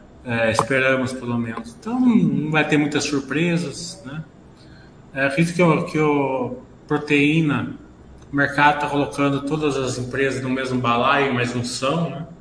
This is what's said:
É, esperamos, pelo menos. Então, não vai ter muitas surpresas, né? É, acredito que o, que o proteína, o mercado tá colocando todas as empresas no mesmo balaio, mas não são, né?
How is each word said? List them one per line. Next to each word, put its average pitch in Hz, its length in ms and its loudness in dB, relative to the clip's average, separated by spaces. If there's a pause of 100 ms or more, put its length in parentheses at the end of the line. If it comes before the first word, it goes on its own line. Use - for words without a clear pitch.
(240)
É, 113 280 0
esperamos, 131 600 2
pelo 120 280 -4
menos. 117 380 -8
Então, 240 220 -4
não 156 520 2
vai 151 140 2
ter 151 120 2
muitas 147 260 0
surpresas, 147 1000 -4
né? 147 180 -12 (920)
É, 139 120 0
acredito 165 280 0
que 185 60 2
o, 156 240 4
que - 140 -2
o 135 580 0 (300)
proteína, 147 880 2 (560)
o 143 40 -6
mercado 143 440 4
tá 147 80 -2
colocando 139 560 0
todas 147 340 -2
as 127 220 -4
empresas 123 420 -2
no 127 80 -4
mesmo 127 320 -2
balaio, 127 540 2
mas 120 180 -2
não 123 100 -2
são, 147 460 -2
né? 139 160 -10 (160)